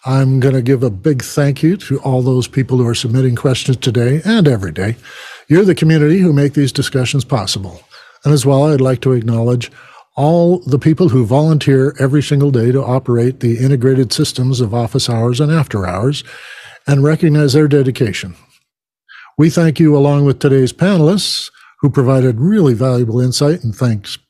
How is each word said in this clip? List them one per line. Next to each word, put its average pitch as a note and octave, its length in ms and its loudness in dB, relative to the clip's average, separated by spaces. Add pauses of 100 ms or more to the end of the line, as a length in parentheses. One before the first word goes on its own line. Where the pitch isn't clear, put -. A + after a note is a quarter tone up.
I'm C3+ 360 2
gonna C3 200 0
give B2 220 0
a B2+ 60 0
big B2 320 -2
thank C#3+ 420 -2
you F3+ 140 0
to - 240 -6
all B2+ 200 -2
those B2+ 260 0
people B2+ 300 -2
who A#2+ 100 2
are A#2 80 -2
submitting B2+ 420 -2
questions C3 400 -2
today B2 480 -2
and G#3 240 2
every G2 220 -2
day. G2+ 260 -6 (500)
You're F3+ 180 4
the F3 100 2
community D#3+ 440 2
who F3+ 120 2
make C#3+ 220 2
these C#3 180 0
discussions C3 540 -4
possible. F#2+ 560 -6 (420)
And C#3+ 100 2
as C3+ 120 0
well, C#3 260 2
I'd C3+ 100 0
like C3 200 -2
to C3 120 0
acknowledge A#2 580 -2 (440)
all E3+ 440 2
the D3 180 -2
people D#3+ 320 2
who A#2+ 160 2
volunteer C#3 760 2
every C3+ 220 0
single C#3+ 300 0
day A#2+ 200 0
to C3 120 0
operate B2 560 -2
the A#2 180 -2
integrated C3 560 0
systems B2+ 480 -2
of A2 140 -2
office A#2+ 340 -4
hours A#2 300 -2
and D3+ 120 0
after B2 360 -2
hours, A#2 360 -4 (640)
and C#3 180 2
recognize D3+ 500 2
their D3+ 140 4
dedication. B2 680 -2 (1040)
We D#3 100 4
thank E3 300 0
you D3+ 180 4
along C#3+ 280 2
with C3+ 140 0
today's C3+ 320 2
panelists, F3+ 800 0 (300)
who C#3+ 100 0
provided C3 500 0
really E3 360 2
valuable B2 440 0
insight, C#3+ 440 0
and A2+ 100 -4
thanks A2 460 -4 (100)